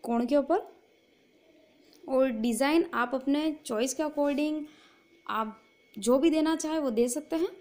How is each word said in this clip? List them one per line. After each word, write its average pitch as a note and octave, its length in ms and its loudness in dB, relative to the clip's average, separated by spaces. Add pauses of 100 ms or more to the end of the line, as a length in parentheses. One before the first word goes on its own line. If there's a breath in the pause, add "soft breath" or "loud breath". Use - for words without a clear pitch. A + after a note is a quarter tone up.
कोण A#3 220 0
के C#4 100 2
ऊपर, D#4 320 0 (1400)
और C4+ 260 2
डिज़ाइन A#3+ 540 2 (100)
आप B3 200 -2
अपने D4 360 0 (140)
चॉइस A#3+ 300 -2
के D#4 80 -4
according D4 600 0 (640 loud breath)
आप G#3+ 320 -6 (380)
जो A#3 220 2
भी D#4+ 120 4
देना D#4 260 2
चाहे D#4 220 -4
वो C#4 140 -2
दे A#3 160 2
सकते D4+ 280 -6
हैं। F4 120 0 (120)